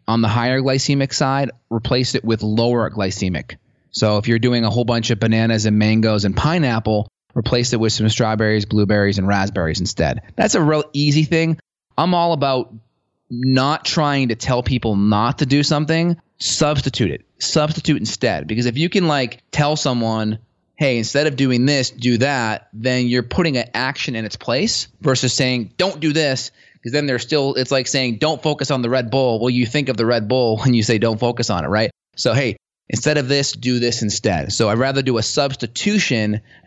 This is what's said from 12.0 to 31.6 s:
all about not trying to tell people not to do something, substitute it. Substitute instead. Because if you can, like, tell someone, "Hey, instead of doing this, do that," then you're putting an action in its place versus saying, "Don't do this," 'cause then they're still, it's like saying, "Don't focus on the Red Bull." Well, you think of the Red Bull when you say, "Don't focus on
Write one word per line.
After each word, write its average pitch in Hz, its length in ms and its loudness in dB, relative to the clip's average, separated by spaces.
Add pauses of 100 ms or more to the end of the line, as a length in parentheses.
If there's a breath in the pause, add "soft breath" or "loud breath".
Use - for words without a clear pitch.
all 170 180 2
about 139 400 0 (720)
not 131 440 2
trying 139 440 0
to 110 60 -2
tell 123 260 0
people 117 340 0
not 107 440 2
to 156 60 0
do 143 180 2
something, 165 540 0 (220)
substitute 135 720 0
it. - 140 -10 (140)
Substitute 156 580 0
instead. 87 500 -2
Because 113 180 -2
if 123 120 -2
you 165 120 0
can, 180 180 2
like, 135 340 -2 (100)
tell 151 240 0
someone, 113 640 -2 (360)
"Hey, 135 220 0
instead 139 300 0
of 139 80 -4
doing 127 300 2
this, 139 240 2
do 123 280 0
that," 120 560 -2
then 123 340 0
you're 120 160 0
putting 151 340 0
an 117 160 -4
action 131 420 -4
in 110 100 -6
its 104 100 -10
place 151 520 -4 (140)
versus 127 320 0
saying, 127 440 -2
"Don't 180 220 -2
do 151 140 0
this," 143 380 -2 (320 soft breath)
'cause 117 80 -8
then 147 140 0
they're 127 140 0
still, 139 360 0
it's 127 160 -2
like 131 160 0
saying, 127 300 -2
"Don't 151 260 -2
focus 151 280 -2
on 131 100 0
the 117 80 0
Red 127 200 0
Bull." 123 300 2
Well, 123 100 0
you 123 160 2
think 131 240 -4
of 120 80 -2
the 113 80 0
Red 117 220 2
Bull 120 300 2
when 127 160 2
you 117 100 4
say, 113 140 2
"Don't 110 220 0
focus 120 300 -2
on 90 140 -2